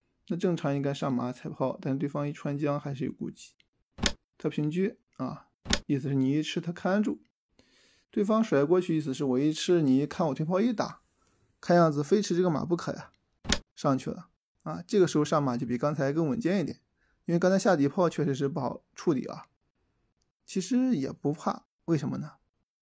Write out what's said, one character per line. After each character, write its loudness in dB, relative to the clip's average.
那 -4
正 0
常 -2
应 -2
该 0
上 -4
马 -4
踩 -12
炮， -4
但 -4
是 -2
对 -2
方 -4
一 -8
穿 -6
将 -2
还 -8
是 -6
有 -4
顾 -8
忌。 -20
他 -4
平 -2
车 -2
啊， -8
意 0
思 -6
是 -2
你 2
一 0
吃 -6
他 -6
看 -2
住， -4
对 0
方 2
甩 4
过 4
去， 0
意 0
思 -4
是 -2
我 2
一 2
吃， 2
你 6
一 2
看 -2
我 0
推 -2
炮 0
一 2
打， -6
看 4
样 8
子 0
非 4
吃 0
这 4
个 4
马 0
不 0
可 -6
呀， -14
上 2
去 -6
了 -12
啊。 -8
这 2
个 8
时 0
候 4
上 2
马 0
就 -4
比 -4
刚 0
才 0
更 0
稳 -2
健 0
一 0
点， -6
因 0
为 2
刚 4
才 4
下 4
底 4
炮 2
确 -2
实 0
是 -2
不 -4
好 -6
处 0
理 0
啊。 -12
其 -4
实 0
也 -2
不 -4
怕， -4
为 2
什 -2
么 -4
呢？ -10